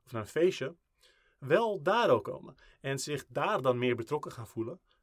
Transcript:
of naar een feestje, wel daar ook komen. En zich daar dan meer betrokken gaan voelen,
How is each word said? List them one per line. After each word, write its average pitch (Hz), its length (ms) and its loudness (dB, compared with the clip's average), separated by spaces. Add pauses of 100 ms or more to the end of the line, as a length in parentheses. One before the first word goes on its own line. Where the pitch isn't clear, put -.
of - 60 -20
naar 113 100 -6
een 104 60 -10
feestje, 165 480 0 (680)
wel 190 400 2
daar 202 280 4
ook 120 140 6
komen. - 320 -12 (260)
En 135 180 -4
zich 143 280 -6
daar 180 340 -2
dan 123 160 2
meer 123 180 2
betrokken 139 360 -4
gaan 113 160 -14
voelen, 117 320 -8 (240)